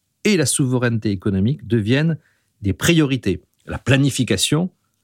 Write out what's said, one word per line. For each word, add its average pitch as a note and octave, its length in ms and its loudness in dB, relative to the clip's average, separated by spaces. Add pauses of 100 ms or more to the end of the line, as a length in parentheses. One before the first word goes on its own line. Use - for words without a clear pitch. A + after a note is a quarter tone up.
(240)
et G#3 120 2
la D3+ 120 2
souveraineté A#2+ 640 0
économique G2+ 560 -2
deviennent B2+ 500 0 (440)
des G2 120 -2
priorités. C3+ 680 0 (220)
La F2+ 120 -8
planification, C#3 920 0 (320)